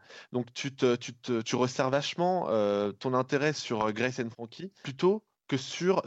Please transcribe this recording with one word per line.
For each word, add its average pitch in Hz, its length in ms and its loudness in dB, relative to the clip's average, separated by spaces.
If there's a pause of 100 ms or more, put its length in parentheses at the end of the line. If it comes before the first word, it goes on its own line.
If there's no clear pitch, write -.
(320)
donc 123 220 -4
tu 135 200 -6
te, 123 220 4
tu 123 180 -6
te, 120 280 -2
tu 117 140 -2
resserres 127 340 2
vachement, 170 600 0
euh, 104 440 2
ton 131 200 -4
intérêt 135 380 2
sur, 110 340 -2
euh, 110 60 0
Grace 120 280 -2
and 117 100 -4
Frankie 120 420 -14 (120)
plutôt 180 380 2 (260)
que 139 100 0
sur 175 500 0